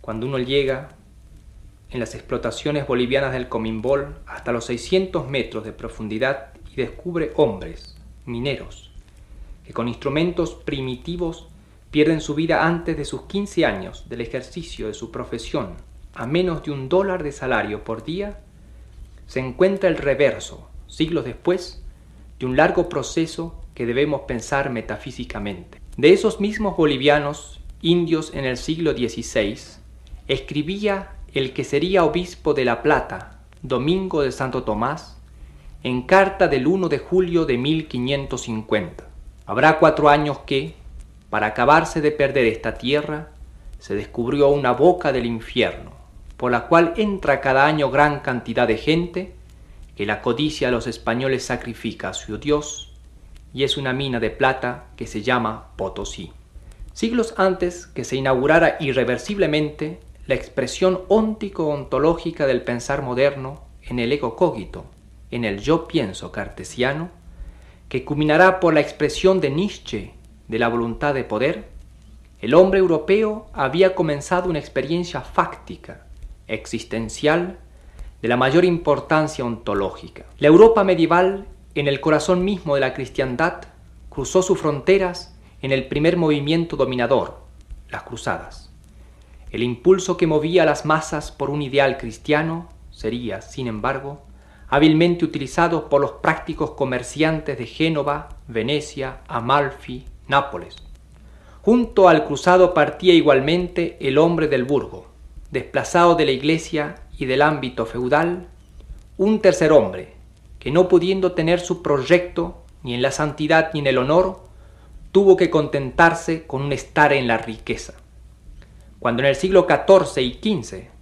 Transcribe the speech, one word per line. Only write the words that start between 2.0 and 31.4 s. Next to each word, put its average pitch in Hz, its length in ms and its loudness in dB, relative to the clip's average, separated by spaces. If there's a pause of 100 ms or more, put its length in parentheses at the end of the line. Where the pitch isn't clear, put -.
explotaciones 147 720 -6
bolivianas 127 460 0
del 123 160 -6
Comimbol, 120 720 -4 (100)
hasta - 240 -8
los 117 140 -4
seiscientos 165 640 -2
metros 113 340 -4
de 107 80 -12
profundidad 110 840 -6 (180)
y - 40 -18
descubre 160 600 -6
hombres, 95 640 -2 (280)
mineros, 123 680 -8 (760)
que - 80 -20
con 117 140 -4
instrumentos 156 680 -2
primitivos 151 960 -8 (420)
pierden 151 320 2
su 147 140 -6
vida 160 320 2
antes 165 280 -2
de 143 100 -6
sus - 180 -10
quince 196 420 -2
años 95 420 -6
del 117 140 -10
ejercicio 117 640 -10
de 107 80 -8
su 113 160 -12
profesión 120 640 -8 (400)
a 117 140 -10
menos 165 340 -2
de - 80 -10
un 135 180 -8
dólar 185 360 0
de 143 80 -6
salario 107 520 -4
por 113 200 -8
día, 196 380 -8 (840)
se - 140 -8
encuentra 180 500 0
el 156 80 -2
reverso, - 720 -2 (160)
siglos 156 400 -4
después, - 580 -6 (540)
de 131 80 -8
un 127 100 -2
largo 165 320 2
proceso 165 720 -6 (140)
que 120 140 -6
debemos 139 340 0
pensar 127 480 -4
metafísicamente. 107 1120 -10 (160)
De 151 160 8
esos 202 260 2
mismos 208 380 -2
bolivianos, 143 840 2 (220)
indios 165 540 0
en 139 100 -4
el 123 120 -2
siglo 160 360 -2
dieciséis, 117 880 -4 (460)
escribía 185 880 -4 (180)
el 135 200 -4